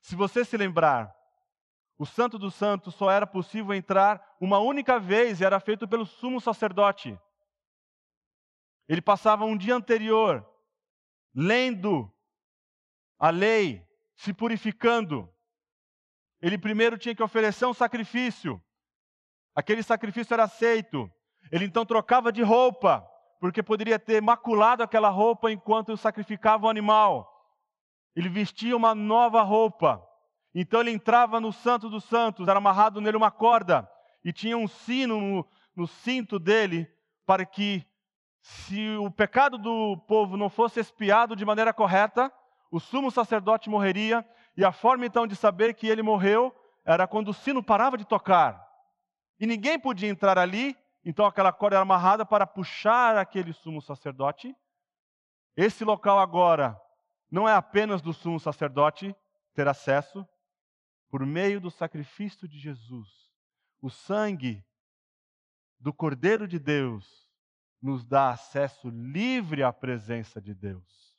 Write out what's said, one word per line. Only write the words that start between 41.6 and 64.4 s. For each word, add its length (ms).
correta, 600
o 80
sumo 320
sacerdote 580
morreria, 560
e 80
a 80
forma 340
então 220
de 80
saber 380
que 140
ele 140
morreu 540
era 200
quando 220
o 60
sino 280
parava 360
de 80
tocar. 600
E 80
ninguém 320
podia 300
entrar 300
ali, 360
então 220
aquela 260
corda 240
era 60
amarrada 440
para 220
puxar 720
aquele 340
sumo 300
sacerdote. 720
Esse 300
local 340
agora 640
não 180
é 60
apenas 480
do 120
sumo 260
sacerdote 760
ter 140
acesso. 580
Por 180
meio 360
do 100
sacrifício 760
de 140
Jesus, 480
o 100
sangue 760